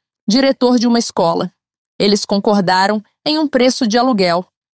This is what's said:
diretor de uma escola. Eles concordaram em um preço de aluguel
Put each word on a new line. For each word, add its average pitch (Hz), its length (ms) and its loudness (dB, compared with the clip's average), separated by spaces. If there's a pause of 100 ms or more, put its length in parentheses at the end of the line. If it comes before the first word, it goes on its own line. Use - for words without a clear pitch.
(280)
diretor 247 520 2
de 226 80 0
uma 233 100 2
escola. 175 540 -2 (480)
Eles 202 240 0
concordaram 202 800 0 (240)
em 302 100 -2
um 320 80 0
preço 262 400 0
de 220 120 0
aluguel 185 500 0 (260)